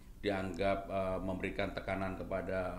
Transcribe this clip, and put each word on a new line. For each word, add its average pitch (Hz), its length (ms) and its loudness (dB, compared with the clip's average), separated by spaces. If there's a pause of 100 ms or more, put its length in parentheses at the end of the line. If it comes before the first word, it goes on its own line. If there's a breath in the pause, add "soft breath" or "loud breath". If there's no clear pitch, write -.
(200 soft breath)
dianggap, 95 640 2
eh, 92 360 0
memberikan 95 520 0
tekanan 95 440 0
kepada 92 440 0 (180)